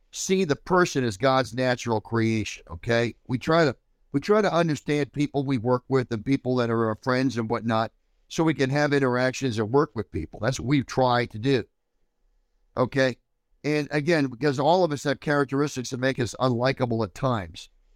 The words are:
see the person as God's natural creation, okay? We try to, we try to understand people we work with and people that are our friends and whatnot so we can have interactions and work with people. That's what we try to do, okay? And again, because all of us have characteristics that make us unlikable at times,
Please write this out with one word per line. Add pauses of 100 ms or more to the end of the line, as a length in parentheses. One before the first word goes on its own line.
(100)
see
the
person
as
God's
natural
creation,
okay? (140)
We
try
to, (340)
we
try
to
understand
people
we
work
with
and
people
that
are
our
friends
and
whatnot (360)
so
we
can
have
interactions
and
work
with
people.
That's
what
we
try
to
do, (1160)
okay? (440)
And
again,
because
all
of
us
have
characteristics
that
make
us
unlikable
at
times, (280)